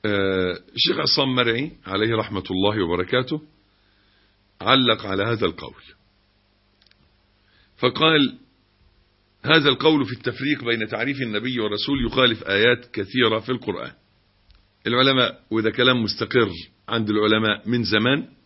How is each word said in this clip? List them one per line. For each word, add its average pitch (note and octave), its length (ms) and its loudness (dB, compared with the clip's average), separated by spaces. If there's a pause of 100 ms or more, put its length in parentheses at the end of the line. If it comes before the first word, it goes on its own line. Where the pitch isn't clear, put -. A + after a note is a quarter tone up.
آه، F#2+ 560 -2 (140)
الشيخ - 240 0
عصام C3+ 360 0
مرعي B2 380 0 (140)
عليه G#2+ 300 0
رحمة G#2 340 -4
الله G2 340 0
وبركاته B2 580 -2 (1160)
علق A2+ 460 2
على G2 160 -2
هذا A2 240 -2
القول D#2+ 360 -8 (2000)
فقال: C#3 600 2 (1040)
"هذا D3 240 4
القول C#3+ 380 2
في B2 60 -8
التفريق B2+ 520 -6
بين A2+ 240 -2
تعريف C3+ 340 -4
النبي A#2 380 -4
والرسول A2+ 460 -2
يخالف B2 380 2
آيات A2+ 480 2
كثيرة A2 480 0
في B2 120 -6
القرآن". F#2 400 -6 (920)
العلماء، B2+ 640 2
وده A2 200 2
كلام B2 320 4
مستقر G#2+ 480 0 (380)
عند A2 220 -2
العلماء G#2+ 580 2
من A#2+ 160 0
زمان A2 440 0 (180)